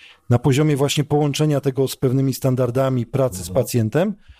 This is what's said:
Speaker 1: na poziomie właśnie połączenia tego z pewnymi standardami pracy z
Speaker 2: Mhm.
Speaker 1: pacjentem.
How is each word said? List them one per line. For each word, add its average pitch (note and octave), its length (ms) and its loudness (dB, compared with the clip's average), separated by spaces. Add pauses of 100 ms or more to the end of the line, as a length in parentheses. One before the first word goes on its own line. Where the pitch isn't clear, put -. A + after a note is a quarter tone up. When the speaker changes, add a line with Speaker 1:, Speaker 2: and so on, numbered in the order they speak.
(300)
Speaker 1:
na A#2+ 100 4
poziomie D3 360 2
właśnie C#3 280 0
połączenia D3 580 0
tego C3+ 260 0
z - 80 -8
pewnymi C3+ 380 0
standardami B2+ 720 0
pracy B2 380 -2
z E2+ 40 -10
Speaker 2:
Mhm. A#2+ 160 0
Speaker 1:
pacjentem. B2+ 500 0 (260)